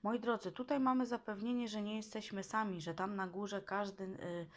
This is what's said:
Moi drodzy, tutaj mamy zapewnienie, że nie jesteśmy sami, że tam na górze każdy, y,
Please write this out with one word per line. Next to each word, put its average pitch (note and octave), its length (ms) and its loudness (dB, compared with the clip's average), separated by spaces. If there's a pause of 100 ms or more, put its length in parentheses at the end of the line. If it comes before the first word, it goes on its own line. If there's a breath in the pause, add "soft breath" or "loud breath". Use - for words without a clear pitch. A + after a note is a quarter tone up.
Moi A3 180 2
drodzy, A3+ 320 2
tutaj C4 280 0
mamy B3+ 260 6
zapewnienie, A#3 600 0
że G#3 140 -2
nie G#3 140 0
jesteśmy G#3+ 480 -4
sami, G3+ 360 0
że D#3+ 140 -2
tam G3 220 -2
na F#3+ 100 0
górze G3 360 -4
każdy, G3 420 -2
y, F3 520 -4